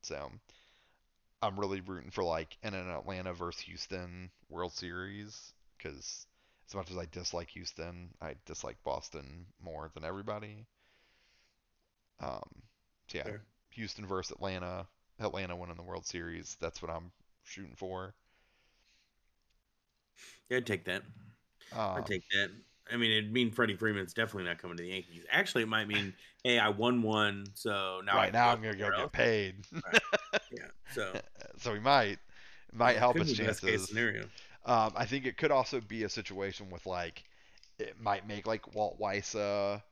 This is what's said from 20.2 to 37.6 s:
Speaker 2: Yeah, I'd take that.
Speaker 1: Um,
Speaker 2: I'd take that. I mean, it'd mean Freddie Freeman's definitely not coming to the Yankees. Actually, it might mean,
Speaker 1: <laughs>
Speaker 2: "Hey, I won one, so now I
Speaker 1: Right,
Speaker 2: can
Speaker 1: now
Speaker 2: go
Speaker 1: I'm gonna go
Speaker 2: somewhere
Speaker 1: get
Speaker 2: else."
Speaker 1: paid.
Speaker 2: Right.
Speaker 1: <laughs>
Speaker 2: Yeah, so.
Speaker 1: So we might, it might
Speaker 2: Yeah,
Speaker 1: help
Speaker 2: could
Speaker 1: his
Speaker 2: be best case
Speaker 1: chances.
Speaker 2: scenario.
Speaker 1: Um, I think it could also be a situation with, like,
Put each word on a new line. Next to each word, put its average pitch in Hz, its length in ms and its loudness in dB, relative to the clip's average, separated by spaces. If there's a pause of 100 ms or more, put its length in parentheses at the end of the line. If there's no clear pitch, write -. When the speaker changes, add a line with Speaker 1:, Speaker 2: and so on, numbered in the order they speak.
Speaker 2:
Yeah, 127 100 2
I'd 120 80 0
take 98 180 0
that. 92 180 -2 (720)
Speaker 1:
Um, 98 240 0
Speaker 2:
I'd 92 100 -2
take 95 240 -4
that. 98 200 4 (420)
I 120 40 0
mean, 117 160 4
it'd 107 200 2
mean 120 180 4
Freddie 107 260 4
Freeman's 101 360 0
definitely 107 320 0
not 87 140 -2
coming 87 180 -8
to 87 60 -8
the 87 80 -8
Yankees. 87 400 -8
Actually, 151 320 2
it 110 60 2
might 110 200 2
mean, 101 260 0 (140)
Speaker 1:
<laughs> - 160 -20
Speaker 2:
"Hey, 120 140 8
I 107 100 8
won 117 340 4
one, 104 520 4
so 95 500 0
now 98 100 4
I - 20 8
Speaker 1:
Right, 98 100 8
Speaker 2:
can 92 80 2
Speaker 1:
now 120 140 8
Speaker 2:
go 120 40 8
Speaker 1:
I'm 113 100 0
gonna 107 140 -2
go 101 80 -2
Speaker 2:
somewhere 101 120 2
Speaker 1:
get 113 60 0
Speaker 2:
else." - 100 -4
Speaker 1:
paid. 101 600 2
Speaker 2:
Right. - 320 4
Speaker 1:
<laughs> 1077 80 -2 (380)
Speaker 2:
Yeah, - 180 -12 (240)
so. 101 200 -2 (460)
Speaker 1:
So 120 140 -2
we 104 80 -2
might, 120 380 8 (500)
it - 60 -18
might 120 200 8
Speaker 2:
Yeah, 107 40 4
Speaker 1:
help 123 180 8
Speaker 2:
could 165 100 4
Speaker 1:
his 123 120 2
Speaker 2:
be 107 80 2
best 107 160 0
case 110 80 4
Speaker 1:
chances. 98 180 2
Speaker 2:
scenario. 107 360 0 (420)
Speaker 1:
Um, 110 280 4
I 110 120 0
think 131 180 -2
it 123 140 -2
could 151 120 4
also 131 300 4
be 110 240 -4
a 101 60 0
situation 98 600 -4
with, 87 140 -10
like, 87 400 -4 (540)